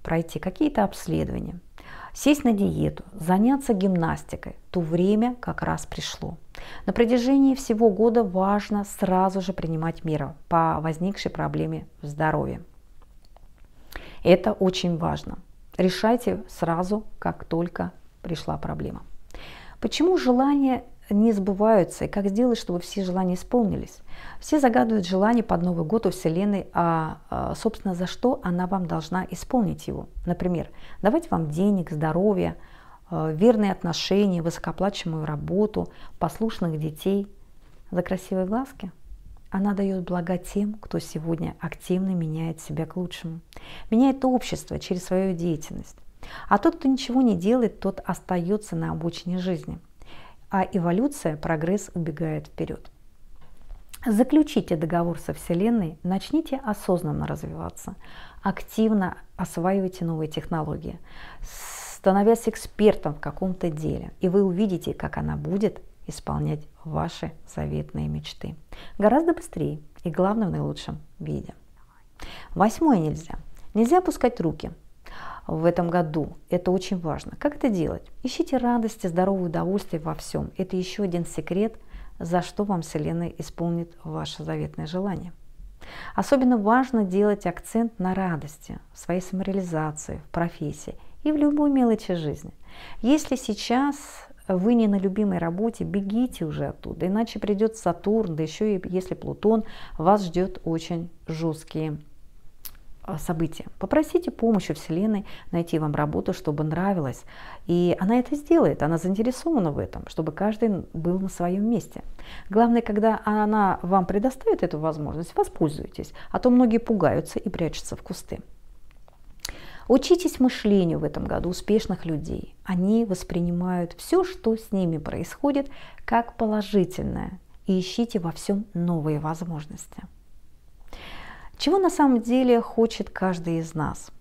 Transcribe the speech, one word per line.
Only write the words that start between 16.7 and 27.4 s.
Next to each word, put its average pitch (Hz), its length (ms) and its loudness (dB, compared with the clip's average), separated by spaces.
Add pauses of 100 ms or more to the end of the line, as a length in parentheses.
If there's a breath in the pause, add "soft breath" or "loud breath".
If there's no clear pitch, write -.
как - 260 -4
только 175 480 -2 (300)
пришла 160 340 -4
проблема. - 460 -6 (800 loud breath)
Почему 339 360 4
желания 269 680 4 (260)
не 220 220 6
сбываются 196 760 4
и - 20 -2
как 196 200 0
сделать, 226 280 2
чтобы 175 240 -4
все - 240 -4
желания 180 300 0
исполнились? 190 640 0 (420 loud breath)
Все - 180 2
загадывают 226 480 4
желания 208 360 4
под 175 200 0
Новый 170 220 0
год 208 220 0
у 180 40 4
Вселенной, 185 640 0
а, 160 460 0 (100)
а, 127 280 -4